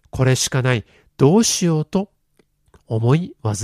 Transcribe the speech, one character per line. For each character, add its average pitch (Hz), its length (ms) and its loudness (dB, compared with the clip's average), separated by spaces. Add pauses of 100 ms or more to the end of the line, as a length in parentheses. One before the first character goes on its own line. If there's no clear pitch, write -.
(100)
こ 131 140 -2
れ 127 120 2
し - 140 -4
か 131 100 -2
な 127 140 0
い、 104 100 -6 (320)
ど 151 200 4
う 233 80 4
し - 200 -4
よ 160 160 0
う 151 60 -4
と 196 240 -4 (760)
思 117 280 0
い 170 280 -4
患 104 200 -2